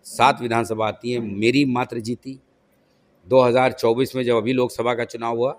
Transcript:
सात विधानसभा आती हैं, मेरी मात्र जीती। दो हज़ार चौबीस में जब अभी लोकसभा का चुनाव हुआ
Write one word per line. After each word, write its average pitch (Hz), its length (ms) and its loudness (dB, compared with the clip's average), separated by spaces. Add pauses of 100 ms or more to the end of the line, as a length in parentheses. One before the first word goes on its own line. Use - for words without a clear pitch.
सात 131 340 2
विधानसभा 113 480 -2
आती 117 240 -6
हैं, 120 80 -2
मेरी 113 460 0
मात्र 123 340 -4
जीती। 123 380 -10 (880)
दो 131 140 6
हज़ार 127 320 4
चौबीस 120 440 0
में 131 80 -2
जब 120 120 2
अभी 113 160 0
लोकसभा 123 420 0
का 117 120 -4
चुनाव 117 300 -6
हुआ 120 220 0